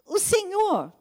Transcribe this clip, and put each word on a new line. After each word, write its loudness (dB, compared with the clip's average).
"O -2
Senhor 0